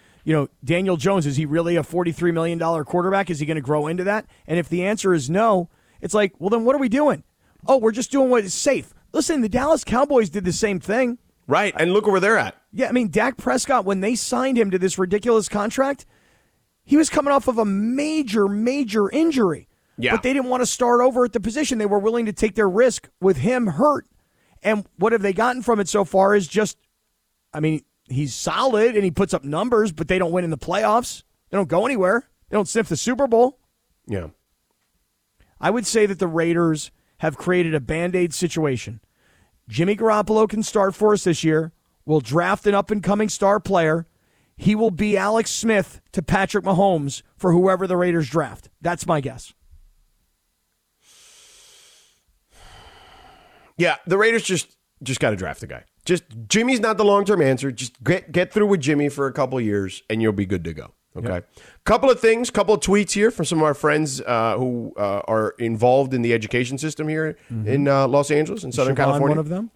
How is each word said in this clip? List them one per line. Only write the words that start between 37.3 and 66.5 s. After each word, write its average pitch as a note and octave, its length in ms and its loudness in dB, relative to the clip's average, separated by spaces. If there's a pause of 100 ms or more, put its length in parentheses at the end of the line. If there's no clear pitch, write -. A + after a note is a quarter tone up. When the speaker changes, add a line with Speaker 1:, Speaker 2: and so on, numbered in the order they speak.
Speaker 1:
created F3 380 0
a D3 60 0
Band-Aid F3 520 -2
situation. C#3 680 -4 (640)
Jimmy E3 280 0
Garoppolo G#3+ 540 2
can G#3+ 140 -4
start G3 320 0
for G#3+ 180 4
us G3+ 100 0
this F3 220 0
year. D#3+ 260 0 (320)
We'll D#3 160 2
draft E3+ 480 0
an G3+ 80 2
up-and-coming G#3 540 0
star G3+ 300 2
player. E3 460 0 (520)
He G3 180 2
will A3 160 2
be G3+ 240 0
Alex G#3+ 360 0
Smith A3 500 -2 (100)
to F#3+ 100 -4
Patrick F#3+ 440 0
Mahomes F3 560 0 (160)
for F3+ 160 2
whoever F#3 340 2
the F3+ 80 0
Raiders E3+ 340 0
draft. C#3 400 -4 (120)
That's E3+ 240 -4
my D#3 160 0
guess. B2 320 -12 (4000)
Speaker 2:
Yeah, E3 180 2 (100)
the F3+ 120 2
Raiders A3+ 260 2
just, - 340 -4 (240)
just B2+ 180 -6
gotta A#2 160 0
draft F2 280 -8
a - 40 -16
guy. B1 160 -16 (220)
Just, F3 180 0 (240)
Jimmy's A#3+ 320 2
not A3 180 0
the G#3+ 80 2
long-term G3+ 360 4
answer. C3+ 300 0
Just A#2+ 320 -12
get, F3 280 -2
get F3 200 0
through G#3 160 2
with G3 140 2
Jimmy C#3+ 280 2
for C#3 180 -4
a C3 60 -6
couple C3 280 -2
years, G2+ 480 -4
and A2 120 -2
you'll A2 120 2
be G2 120 -2
good F#2 200 -4
to E2+ 80 -8
go. D2+ 180 -16 (240)
Okay. A2+ 120 -10
Speaker 1:
Yep. F2+ 220 -8 (340)
Speaker 2:
Couple A#3+ 260 2
of B3 120 4
things, A3+ 280 2
couple G3+ 240 0
of G3+ 60 0
tweets G3+ 320 2
here G#3+ 200 2
from F3+ 140 -6
some E3 140 -2
of D#3 60 4
our D3 80 2
friends, D3 480 -2
uh, A2+ 360 0
who, A#2+ 400 -6
uh, G2+ 300 -2
are A2 220 0 (100)
involved B2 540 2
in B2+ 80 -2
the A#2 120 0
education A#2+ 440 -2